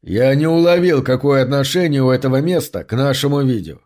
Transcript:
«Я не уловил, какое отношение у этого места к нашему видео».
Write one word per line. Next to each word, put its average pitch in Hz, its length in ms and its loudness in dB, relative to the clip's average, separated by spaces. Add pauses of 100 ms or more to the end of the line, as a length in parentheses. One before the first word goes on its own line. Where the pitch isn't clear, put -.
«Я 123 320 0
не 151 120 0
уловил, 170 560 2
какое 135 400 0
отношение 139 600 0
у 127 80 2
этого 131 300 0
места 160 440 -4
к - 80 -10
нашему 139 500 -2
видео». 95 440 -4